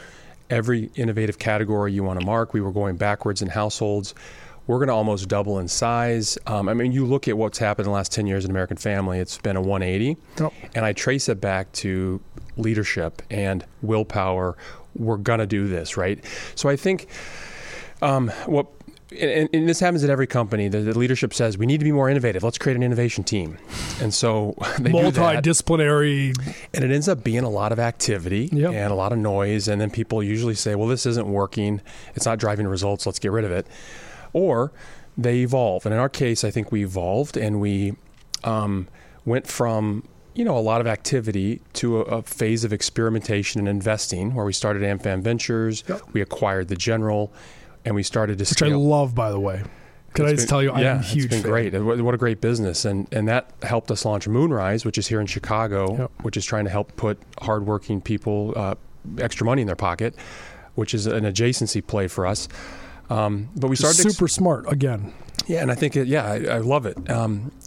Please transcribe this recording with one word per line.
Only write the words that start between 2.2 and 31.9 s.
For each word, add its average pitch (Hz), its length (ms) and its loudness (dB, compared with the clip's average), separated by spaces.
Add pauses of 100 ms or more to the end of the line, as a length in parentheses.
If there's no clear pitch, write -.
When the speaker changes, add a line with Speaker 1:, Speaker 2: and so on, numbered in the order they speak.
Speaker 1:
mark. 113 300 0
We 107 80 2
were 98 100 -2
going 98 240 0
backwards 104 460 0
in 95 80 -2
households. 104 680 -2 (500)
We're 120 140 0
gonna 135 160 2
almost 107 320 0
double 101 320 0
in 90 80 -4
size. 117 720 0 (100)
Um, 101 220 0
I 110 40 2
mean, 123 200 2
you 135 120 2
look 139 220 0
at 107 100 0
what's 107 200 0
happened 104 280 0
in 101 60 0
the 101 40 2
last 98 180 -2
ten 107 140 0
years 95 180 0
in 92 40 -2
American 92 280 -2
Family. 95 420 0
It's - 200 -6
been 101 180 -2
a 92 40 0
one 95 220 0
eighty. 101 320 0 (240)
Speaker 2:
Yep. 156 140 -2 (200)
Speaker 1:
And 113 120 0
I 107 80 2
trace 135 340 0
it 101 140 0
back 95 320 0
to 95 480 -2 (360)
leadership 110 720 -2
and 98 360 -2 (160)
willpower. 95 760 0 (380)
We're 113 220 0
gonna 110 280 2
do 101 220 0
this, 87 300 -4
right? 98 260 0 (320)
So - 140 0
I 143 80 2
think, 190 300 0 (960)
um, 135 280 2 (160)
what, 143 220 2 (440)
and, - 180 0
and, 156 240 2
and 165 160 4
this 165 120 4
happens 175 240 4
at 143 40 6
every 135 160 4
company, 107 440 2
the, 104 100 2
the 107 180 2
leadership 123 360 2
says, 110 260 0
"We 110 80 2
need 147 120 4
to 147 40 0
be 151 80 4
more 135 180 4
innovative. 120 340 2
Let's 117 140 0
create 135 180 2
an 120 60 2
innovation 120 420 2
team." 87 360 -2 (420)
And 110 100 0
so 110 440 0 (120)
<laughs> - 120 -4
they 135 120 2
do 170 200 6
that. 165 320 4
Speaker 2:
Multidisciplinary. 147 920 4 (400)
Speaker 1:
And 131 100 0
it 131 80 2
ends 147 160 2
up 147 160 2
being 120 200 2
a 123 60 0
lot 104 220 0
of 113 60 0
activity 110 760 0
Speaker 2:
Yep. 156 220 4
Speaker 1:
and 101 180 0
a 101 40 2
lot 95 160 2
of 117 80 2
noise. 101 480 2
And 104 120 2
then 107 120 0
people 113 320 0
usually 110 320 0
say, 107 180 0
"Well, 104 140 2
this 123 180 0
isn't 117 220 0
working. 101 540 0 (340)